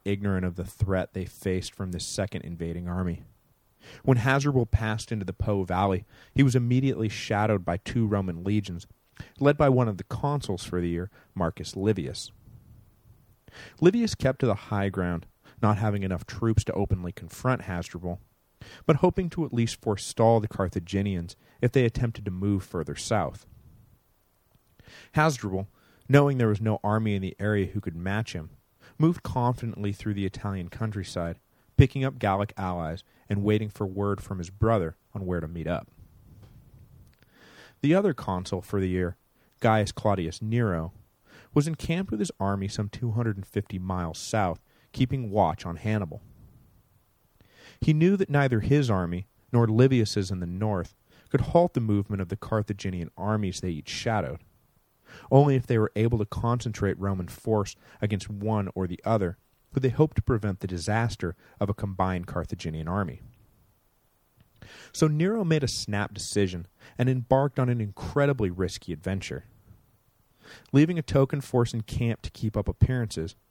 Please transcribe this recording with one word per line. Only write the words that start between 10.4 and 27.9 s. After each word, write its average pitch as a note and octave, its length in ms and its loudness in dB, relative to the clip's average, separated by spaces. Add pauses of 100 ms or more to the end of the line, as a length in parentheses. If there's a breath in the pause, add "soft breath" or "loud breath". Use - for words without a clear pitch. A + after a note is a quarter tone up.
for F2+ 160 -4
the F2 80 -2
year, E2+ 220 -4 (240 soft breath)
Marcus E2 420 -4
Livius. F#2+ 560 -2 (1500 loud breath)
Livius G#3 340 4
kept C3+ 260 -2
to C3 60 2
the G#2 80 2
high G2 340 -2
ground, F2+ 380 -4 (340 loud breath)
not G#2 180 4
having G2+ 240 -2
enough F#2 240 -4
troops - 380 0
to - 80 -6
openly F2+ 400 -2
confront - 500 -4
Hasdrubal, F2 560 -8 (680 loud breath)
but D#3 120 2
hoping F3+ 340 0
to E3 140 -4
at - 80 -8
least A#2 280 0
forestall A2+ 600 4
the G#2+ 80 -4
Carthaginians F#2+ 880 -4 (240 soft breath)
if B2 100 4
they C3 140 4
attempted A2+ 400 -2
to G2 80 -4
move G2 320 0
further D2+ 320 -6
south. - 500 -4 (1700 loud breath)
Hasdrubal, A#2 560 0 (400 soft breath)
knowing C#3+ 300 6
there A#2 100 4
was G#2 120 2
no A2 220 0
army G#2+ 320 2
in F#2+ 80 -2
the F#2 160 -8
area G2+ 280 0
who G#2 140 -6
could E2+ 140 -8